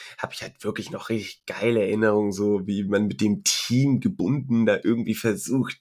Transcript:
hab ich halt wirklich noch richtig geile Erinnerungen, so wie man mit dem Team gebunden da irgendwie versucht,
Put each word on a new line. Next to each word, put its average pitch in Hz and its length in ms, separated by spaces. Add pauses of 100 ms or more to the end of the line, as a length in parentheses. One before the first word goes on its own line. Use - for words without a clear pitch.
(180)
hab - 140
ich - 100
halt - 220
wirklich 101 260
noch - 180
richtig 107 380
geile 113 360
Erinnerungen, 104 500
so 101 340
wie 101 160
man 101 240
mit 98 140
dem 104 240
Team 131 560
gebunden 117 680
da 101 160
irgendwie 113 320
versucht, 117 680